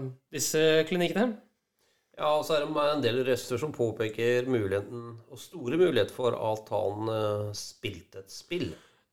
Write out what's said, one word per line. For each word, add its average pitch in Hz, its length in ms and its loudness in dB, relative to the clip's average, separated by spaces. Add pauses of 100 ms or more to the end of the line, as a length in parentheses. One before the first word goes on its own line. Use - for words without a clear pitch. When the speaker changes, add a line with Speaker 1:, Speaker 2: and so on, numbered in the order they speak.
(300)
Speaker 1:
disse 156 580 4
klinikkene. 185 480 0 (840)
Speaker 2:
Ja, 151 180 2
og 151 80 0
så 160 120 0
er 147 100 2
det 151 160 0 (140)
en 143 40 -2
del 123 240 2
røster 123 340 0
som - 140 -4
påpeker 117 760 0
muligheten, 113 720 -2 (100)
og 135 80 -18
store 139 400 -6
muligheter 135 320 4
for 120 240 0
at 107 340 -4
han, 104 400 -2
eh, 104 440 -2
spilte - 680 -12
et - 120 -18
spill. 131 440 -6 (380)